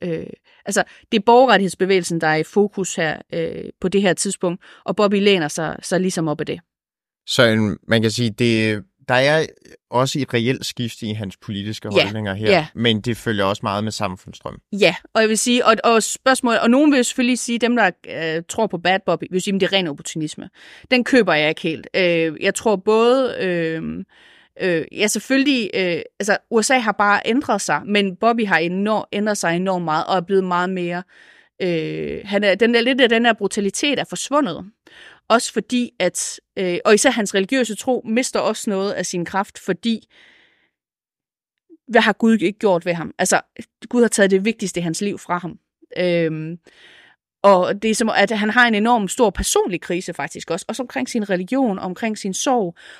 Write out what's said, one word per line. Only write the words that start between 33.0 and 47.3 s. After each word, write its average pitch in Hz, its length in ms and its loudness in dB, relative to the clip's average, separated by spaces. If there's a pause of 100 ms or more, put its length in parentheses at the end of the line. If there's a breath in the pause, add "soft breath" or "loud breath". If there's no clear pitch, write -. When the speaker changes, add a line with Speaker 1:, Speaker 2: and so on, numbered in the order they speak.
Speaker 1:
af 233 80 6
den 233 160 2
her 226 80 4
brutalitet 202 640 -2
er - 100 -2
forsvundet. 180 560 -4 (640 loud breath)
Også 233 240 2
fordi, 240 460 -2
at, - 400 -4 (180)
øh, 180 280 -2
og 220 80 6
især 233 160 6
hans 220 260 -2
religiøse 220 400 0
tro - 320 -4
mister 226 320 -2
også 220 300 -2
noget 196 220 -2
af - 140 -4
sin 175 200 -4
kraft, - 340 -6
fordi, 220 480 -4 (1800 soft breath)
hvad 226 140 4
har 220 120 4
Gud 226 240 4
ikke 202 220 -2
gjort 180 260 2
ved 175 80 0
ham? 165 260 -8
Altså, 185 220 2 (480)
Gud 240 120 2
har 220 60 6
taget 196 240 2
det 190 140 2
vigtigste 208 340 -4
i 170 40 -2
hans 165 180 -4
liv 196 180 -4
fra 175 180 -4
ham. 170 200 -10 (400)
Øhm, 165 600 -2 (880 soft breath)